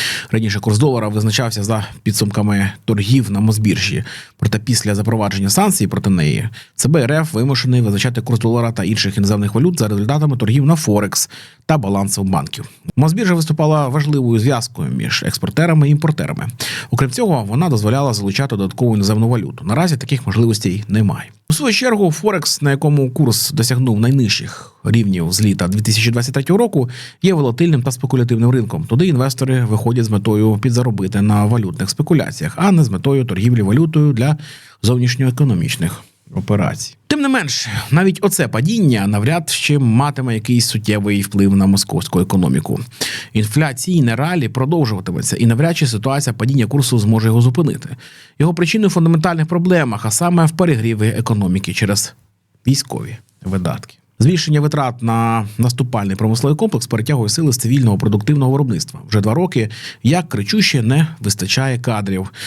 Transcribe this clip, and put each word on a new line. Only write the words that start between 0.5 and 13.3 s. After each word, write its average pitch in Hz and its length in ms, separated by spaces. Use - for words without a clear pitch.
курс 104 180
долара 120 300
визначався 107 560
за 107 240
підсумками 104 680
торгів 107 460
на 98 80
Мосбіржі, 107 640
проте 107 220
після 107 360
запровадження 101 540
санкцій 185 380
проти 98 220
неї 85 400
Ц - 140
Б 151 140
Р 117 80
Ф 160 220
вимушений 123 480
визначати 110 400
курс 120 180
долара 117 320
та 107 120
інших 101 340
іноземних 101 380
валют 165 240
за 113 80
результатами 127 500
торгів 127 280
на 160 100
Форекс 104 540
та 156 120
балансах 98 460
банків. - 460
Мосбіржа 180 380